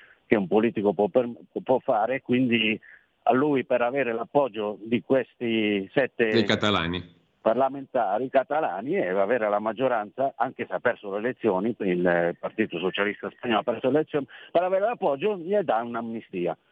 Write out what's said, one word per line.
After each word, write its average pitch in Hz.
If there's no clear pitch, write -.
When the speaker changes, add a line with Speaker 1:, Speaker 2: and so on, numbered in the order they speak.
Speaker 1:
che 120
un 101
politico 104
può 101
per-, 120
può 131
fare. 120
Quindi 117
a -
lui, 135
per 123
avere 123
l'appoggio 110
di 113
questi 113
sette 120
Speaker 2:
Dei 107
catalani. 95
Speaker 1:
parlamentari 127
catalani 135
e 135
avere 104
la 104
maggioranza, 113
anche 123
se -
ha 90
perso 104
le 101
elezioni, 110
il 87
Partito 92
Socialista 98
Spagnolo 113
ha -
perso 117
le 139
elezioni, 151
per 170
avere 190
l'appoggio 190
gli 175
dà 123
un'amnistia. 113